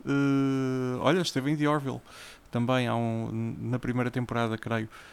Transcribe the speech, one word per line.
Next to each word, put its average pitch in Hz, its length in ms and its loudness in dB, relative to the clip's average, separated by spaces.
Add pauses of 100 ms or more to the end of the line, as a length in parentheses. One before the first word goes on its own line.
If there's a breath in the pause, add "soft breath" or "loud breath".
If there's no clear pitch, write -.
eh, 135 920 2
olha, 165 200 4
esteve 139 300 -2
em 156 60 2
The 147 120 2
Orville 135 320 0 (500 loud breath)
também, 123 360 2
há 113 80 0
um, 113 680 -2
na 117 180 -2
primeira 123 320 0
temporada, 117 440 0
creio. 110 320 -2 (240 loud breath)